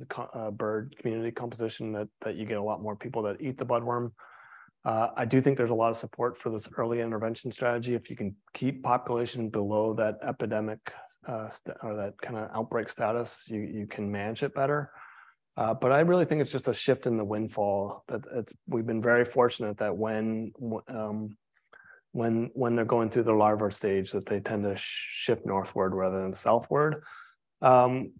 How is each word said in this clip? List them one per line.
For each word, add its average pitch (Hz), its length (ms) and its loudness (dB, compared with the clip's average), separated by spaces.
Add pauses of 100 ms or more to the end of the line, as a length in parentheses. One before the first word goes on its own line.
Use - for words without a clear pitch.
co-, - 240 -8
uh, 110 180 -6
bird 107 480 -4
community 113 320 -2
composition 117 600 -6
that, 104 160 -4 (100)
that 107 160 -6
you 107 100 -6
get 107 120 -4
a 101 40 -2
lot 104 200 -2
more 104 160 -6
people 123 260 -6
that 101 160 -4
eat 135 180 -6
the 131 80 -4
budworm. 120 460 0 (720)
Uh, 113 320 2
I 127 80 0
do 123 160 4
think 135 180 4
there's 120 140 2
a 117 40 2
lot 113 140 4
of 113 60 0
support 120 420 -4
for - 120 -6
this 107 260 -6
early 117 240 0
intervention 113 500 -4
strategy. 120 440 0
If 113 160 -4
you - 80 -10
can 101 180 -4 (180)
keep - 300 -4
population 120 640 0
below 107 460 0
that 107 280 0
epidemic, 110 580 -4 (460)
uh, 110 240 -8
st-, - 320 -12
or 107 140 -6
that 104 240 -6
kind 117 180 -8
of 110 160 -6
outbreak 113 360 -2
status, 117 580 -2
you, 110 140 -4
you 104 260 -6
can 101 240 -4
manage 104 320 -4
it 143 100 -4
better. 143 380 0 (640)
Uh, 113 180 0
but 127 200 4
I 143 80 8
really 175 240 6
think 156 160 2
it's 135 100 0
just 131 160 -2
a 123 60 2
shift 127 340 2
in 117 80 2
the 110 80 0
windfall 101 840 -2
that 120 120 -4 (120)
it's, 120 200 -6 (140)
we've 117 200 -2
been 113 140 0
very 120 220 6
fortunate 120 540 2
that 104 180 0
when, 110 640 -2
w-, 110 300 -6
um, 107 480 -6 (760)
when, 117 400 0
when 117 220 2
they're 117 80 4
going 113 260 2
through 117 140 2
the 110 100 4
larval 107 360 6
stage, 98 420 0
that 95 140 -4
they 101 140 -2
tend 104 240 -2
to 101 120 0
sh-, - 380 -8
shift - 320 0
northward 95 480 0
rather 95 280 0
than 95 120 -4
southward. 143 720 2 (580)
Um, 127 580 6